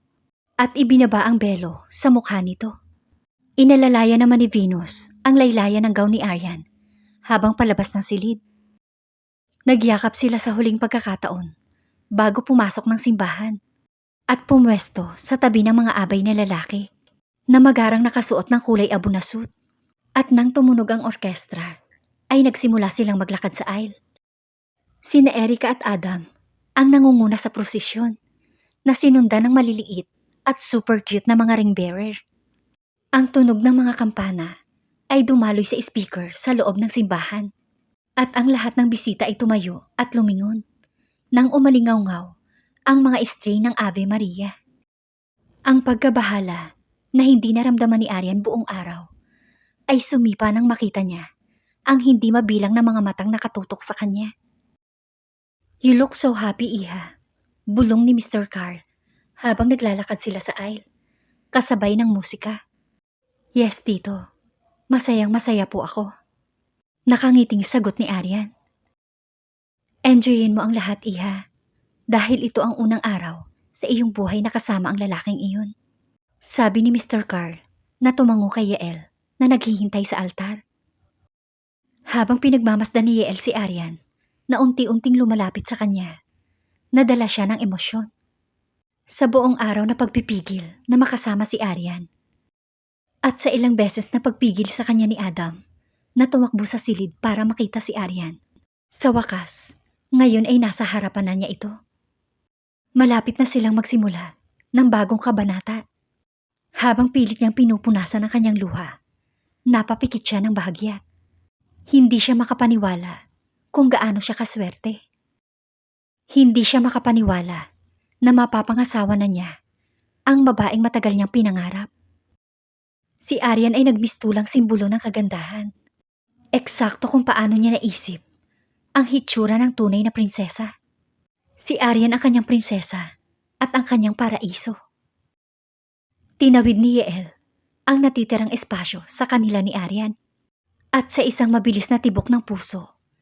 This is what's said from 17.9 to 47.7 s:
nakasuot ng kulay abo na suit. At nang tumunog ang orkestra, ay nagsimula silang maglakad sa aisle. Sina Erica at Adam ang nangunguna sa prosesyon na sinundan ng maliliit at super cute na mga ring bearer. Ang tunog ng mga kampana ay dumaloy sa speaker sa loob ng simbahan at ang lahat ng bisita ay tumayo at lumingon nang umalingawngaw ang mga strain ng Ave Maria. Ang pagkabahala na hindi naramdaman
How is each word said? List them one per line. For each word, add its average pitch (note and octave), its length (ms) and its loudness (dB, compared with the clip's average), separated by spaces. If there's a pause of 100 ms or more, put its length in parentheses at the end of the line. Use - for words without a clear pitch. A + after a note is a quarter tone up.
nakasuot A#3 400 -2
ng A#3+ 160 2
kulay G#3 320 2
abo G3 160 -2
na F#3+ 80 0
suit. A3+ 320 -8 (640)
At C4+ 160 0
nang B3 240 4
tumunog B3+ 320 4
ang A3+ 160 -2
orkestra, F3 800 -10 (480)
ay C4+ 160 6
nagsimula A3+ 400 0
silang G3+ 320 -2
maglakad F#3+ 400 -6
sa - 80 -8
aisle. G3+ 320 -8 (1040)
Sina C4+ 320 4
Erica A#3 400 -2
at B3+ 80 -18
Adam F#3 480 -6 (480)
ang C4+ 160 6
nangunguna B3 400 6
sa G#3+ 160 -6
prosesyon A3 720 -6 (640)
na C4 80 4
sinundan A#3+ 560 4
ng B3+ 40 4
maliliit G#3+ 520 -2 (400)
at C4+ 160 -2
super A3 400 -2
cute G3+ 240 -4
na A#3 80 4
mga A3+ 240 4
ring G#3 160 2
bearer. F#3+ 480 -8 (880)
Ang C4 240 0
tunog A#3+ 240 4
ng B3+ 240 4
mga A#3+ 160 -2
kampana F#3+ 640 -6 (480)
ay C4+ 160 2
dumaloy G#3+ 400 2
sa - 160 -6
speaker F#3 480 -8
sa - 240 -4
loob G3+ 240 0
ng G#3+ 120 -2
simbahan G3+ 600 -4 (640)
at B3+ 240 -2
ang A#3+ 80 2
lahat B3 320 0
ng A#3+ 80 4
bisita A3 400 -2
ay G#3 80 -4
tumayo G3+ 640 -2
at B3 160 -4
lumingon G#3+ 480 0 (720)
nang B3+ 160 4
umalingawngaw A3+ 880 2 (480)
ang C4+ 160 4
mga B3+ 240 2
strain G#3+ 400 -2
ng A#3+ 80 -2
Ave G3 320 -4
Maria. G3 480 -6 (1120)
Ang C4 160 4
pagkabahala G3+ 960 -2 (320)
na C4 160 4
hindi A#3 240 4
naramdaman A3+ 560 2